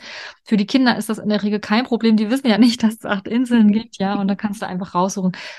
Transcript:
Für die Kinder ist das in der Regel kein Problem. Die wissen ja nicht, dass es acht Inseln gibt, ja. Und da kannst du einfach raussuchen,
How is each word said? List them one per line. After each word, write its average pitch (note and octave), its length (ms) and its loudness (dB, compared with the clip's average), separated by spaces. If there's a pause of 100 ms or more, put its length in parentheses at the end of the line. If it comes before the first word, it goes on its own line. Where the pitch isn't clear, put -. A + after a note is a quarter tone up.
(440)
Für G#3+ 140 0
die G3+ 80 2
Kinder B3+ 320 2
ist G#3+ 120 -6
das A3 100 -6
in G#3 100 -4
der G#3 140 0
Regel G#3 160 -2
kein A3 260 0
Problem. A3+ 320 2
Die G#3 120 0
wissen C4+ 180 -2
ja G3+ 100 4
nicht, A3+ 260 4
dass A3 120 0
es - 100 -14
acht G3+ 220 -4
Inseln A#3 440 4
gibt, A3 260 -2
ja. G3 180 -2
Und G3 120 -2
da G3 80 0
kannst G3+ 260 -6
du F#3 60 -6
einfach F3+ 280 -6
raussuchen, F#3 380 0 (260)